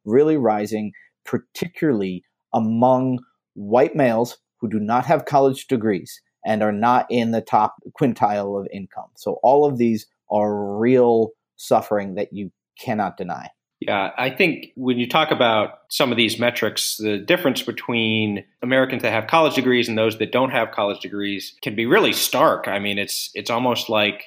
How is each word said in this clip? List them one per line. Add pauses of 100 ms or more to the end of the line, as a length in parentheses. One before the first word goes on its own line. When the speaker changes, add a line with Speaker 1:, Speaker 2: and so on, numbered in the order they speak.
Speaker 1:
really
rising, (320)
particularly (300)
among (360)
white
males (240)
who
do
not
have
college
degrees (240)
and
are
not
in
the
top (220)
quintile
of
income.
So
all
of
these (240)
are
real (260)
suffering
that
you (260)
cannot
deny. (320)
Speaker 2:
Yeah,
I
think (100)
when
you
talk
about
some
of
these
metrics,
the
difference
between (180)
Americans
that
have
college
degrees
and
those
that
don't
have
college
degrees
can
be
really
stark.
I
mean,
it's,
it's
almost
like,